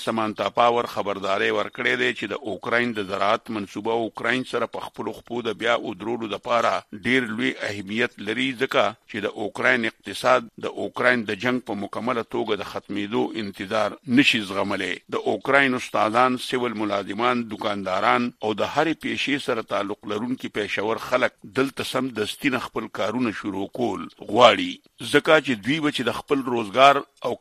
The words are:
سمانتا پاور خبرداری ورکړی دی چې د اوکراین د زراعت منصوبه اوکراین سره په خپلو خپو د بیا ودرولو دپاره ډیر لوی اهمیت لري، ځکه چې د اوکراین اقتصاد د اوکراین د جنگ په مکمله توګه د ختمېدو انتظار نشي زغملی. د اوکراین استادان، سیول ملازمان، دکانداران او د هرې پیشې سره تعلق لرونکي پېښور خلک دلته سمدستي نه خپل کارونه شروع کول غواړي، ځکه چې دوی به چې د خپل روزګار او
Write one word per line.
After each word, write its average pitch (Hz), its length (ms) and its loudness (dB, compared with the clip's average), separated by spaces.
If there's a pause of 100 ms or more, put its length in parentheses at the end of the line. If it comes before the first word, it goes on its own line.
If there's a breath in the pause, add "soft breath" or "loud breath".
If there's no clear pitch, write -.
سمانتا 110 440 -2 (120)
پاور 120 340 6
خبرداری 101 640 0
ورکړی 120 460 -2
دی 123 80 2 (100)
چې 123 120 -6
د - 40 -4 (160)
اوکراین 117 460 0
د 101 100 -4
زراعت 98 480 0
منصوبه 107 400 -4
اوکراین 117 560 -2
سره 117 240 -2
په 95 100 -8
خپلو 110 320 -8
خپو 120 300 -8
د 104 140 -4
بیا 117 120 2 (120)
ودرولو 110 480 -4
دپاره 110 760 0
ډیر 123 240 2
لوی 127 200 -2 (180)
اهمیت 104 460 -4 (120)
لري، 117 180 0 (160)
ځکه 131 220 2 (260)
چې 117 160 -8
د - 20 0 (180)
اوکراین 120 440 0
اقتصاد 123 580 0 (180)
د - 180 -6
اوکراین 120 480 0
د 101 100 -4
جنگ 123 300 0
په 101 100 -4
مکمله 113 420 -4 (120)
توګه 110 260 0
د - 80 -10
ختمېدو 104 540 -4 (180)
انتظار 101 560 -2 (220)
نشي 123 220 6 (100)
زغملی. 98 420 -2 (220)
د - 180 -2
اوکراین 135 460 2
استادان، 117 680 2
سیول 120 360 -2
ملازمان، 104 680 0
دکانداران 104 800 0 (140)
او 107 100 0
د 107 220 -2
هرې 156 280 2
پیشې 127 440 -2
سره 113 260 -2
تعلق 101 400 -4
لرونکي 120 460 -4
پېښور 104 500 -2
خلک 123 280 2 (220)
دلته 131 320 0
سمدستي 127 640 -2
نه 120 140 -2
خپل 113 200 -6 (120)
کارونه 110 400 0
شروع 98 260 -4 (140)
کول 92 260 -2 (240)
غواړي، 101 400 6 (400)
ځکه 156 340 6
چې 135 80 2 (140)
دوی 151 160 2
به 147 80 2
چې 135 160 -2
د 113 160 -2
خپل 135 320 0
روزګار 127 480 6 (260)
او 117 120 -2